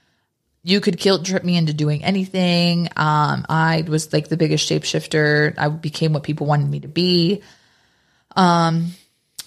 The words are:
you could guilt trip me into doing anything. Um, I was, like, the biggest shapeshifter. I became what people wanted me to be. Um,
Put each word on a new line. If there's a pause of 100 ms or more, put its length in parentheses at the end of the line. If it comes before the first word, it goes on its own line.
(640)
you
could
guilt
trip
me
into
doing
anything.
Um,
I
was,
like,
the
biggest
shapeshifter.
I
became
what
people
wanted
me
to
be. (920)
Um, (520)